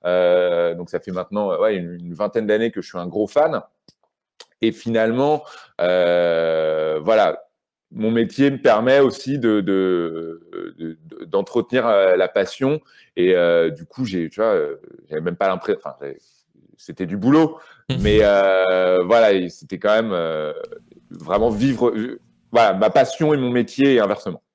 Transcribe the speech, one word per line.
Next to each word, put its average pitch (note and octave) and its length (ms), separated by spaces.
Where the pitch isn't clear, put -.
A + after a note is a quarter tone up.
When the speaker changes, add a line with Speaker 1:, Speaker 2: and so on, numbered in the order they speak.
Speaker 1:
Euh, F2 680
donc E2+ 160
ça E2+ 100
fait - 120
maintenant, G2 380
euh, E2 80
ouais, G#2+ 180
une, F2 180
une F2 200
vingtaine G#2 320
d'années A2 240
que G2+ 120
je - 60
suis F2+ 100
un F2 100
gros G2+ 180
fan. D3 360
Et A2+ 100
finalement, A#2 680
euh, E2 1200
voilà, G2 400
mon A2 180
métier A#2 400
me C3+ 80
permet B2+ 420
aussi C3+ 380
de, A2 220
de, E2+ 800
de, E2 260
de, D#2+ 200
d'entretenir, A2 600
euh, G2 300
la F#2 120
passion. C3+ 520
Et, F2+ 180
euh, E2+ 360
du D#2 140
coup, C3 200
j'ai, F#2 260
tu - 100
vois, A2 140
euh, D2 220
j'avais D#2 120
même F2 140
pas G2 120
l'impression, F#2 360
enfin, C#2 180
j'ai, C#2 140
c'était F2+ 280
du F2+ 100
boulot, D3+ 420
Speaker 2:
Mhm. B2+ 100
Speaker 1:
mais, G#2+ 220
euh, F#2 840
voilà, A2 280
et F2+ 160
c'était - 300
quand G#2 160
même, A2+ 180
euh, D#2+ 400
vraiment G#2 400
vivre, A#2+ 400
euh, A2 280
voilà, A2+ 240
ma G#2 160
passion D3+ 420
et D3 40
mon B2+ 140
métier C3 440
et A#2 60
inversement. G2 420